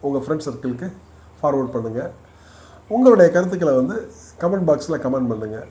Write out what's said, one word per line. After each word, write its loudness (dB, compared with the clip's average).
உங்க -4
ஃப்ரெண்ட் -4
சர்க்கிளுக்கு -8
ஃபார்வர்ட் -2
பண்ணுங்க. -8
உங்களுடைய 6
கருத்துக்களை 0
வந்து 0
கமெண்ட் 0
பாக்ஸ்ல 0
கமெண்ட் -2
பண்ணுங்க. -8